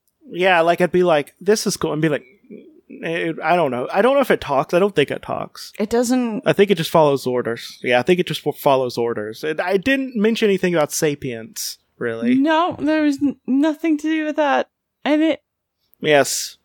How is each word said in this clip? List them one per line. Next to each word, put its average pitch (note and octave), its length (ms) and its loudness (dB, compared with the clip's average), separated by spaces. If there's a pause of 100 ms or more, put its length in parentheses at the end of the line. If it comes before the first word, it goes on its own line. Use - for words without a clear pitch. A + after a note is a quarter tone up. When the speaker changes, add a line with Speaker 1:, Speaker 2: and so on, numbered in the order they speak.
(280)
Speaker 1:
Yeah, F3 340 2
like, E3+ 200 2
I'd F3 100 2
be F3+ 120 2
like, D#3 360 0
"This G#3 280 0
is F#3 100 -2
cool," D#3 160 -4
and D3+ 80 -2
be D#3+ 80 2
like, C#3 160 -2 (640)
it, E3 540 -6
I D#3+ 120 4
don't D#3+ 140 2
know. B2 240 -4
I F#3+ 80 2
don't C4 140 4
know C#4+ 60 4
if - 100 0
it D3 100 0
talks. C#3+ 320 -2
I F3 60 2
don't G3+ 160 0
think C#3 160 0
it - 100 -8
talks. - 560 -10
Speaker 2:
It G3+ 140 -4
doesn't A#3+ 560 0
Speaker 1:
I D#3+ 60 4
think G3 180 4
it F#3+ 80 2
just D#3+ 100 -4
follows C#3+ 380 2
orders. A#2 560 -6
Yeah, B2 160 2
I - 20 2
think F3+ 180 2
it F3 60 -2
just - 160 -8
fo-, D3 100 -4
follows C3 460 0
orders. A2+ 460 -6
It, D#3 160 -4
I F#3 180 0
didn't C4 380 -2
mention A3 340 2
anything F#3 240 0
about D3+ 180 0
sapience, C3+ 840 -6 (220)
really. B2 340 0
Speaker 2:
No, D#4 460 2
there D#4 260 0
is C#4 160 0
n-, C#4 240 -2
nothing D4+ 540 0
to D4+ 100 -6
do D#4 160 -2
with D4+ 120 -6
that. C4+ 340 0 (340)
And D4+ 160 2
it D#4+ 220 0 (560)
Speaker 1:
Yes. - 640 0